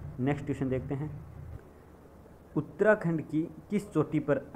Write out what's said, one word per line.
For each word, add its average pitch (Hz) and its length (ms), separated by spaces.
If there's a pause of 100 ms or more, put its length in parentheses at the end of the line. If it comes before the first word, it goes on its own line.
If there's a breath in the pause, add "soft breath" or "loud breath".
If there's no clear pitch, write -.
(200)
Next 143 240
क्वेश्चन 135 240
देखते 127 260
हैं, 147 160 (1500)
उत्तराखंड 170 640
की 151 200 (280)
किस 208 220
चोटी 156 260
पर 143 220 (160)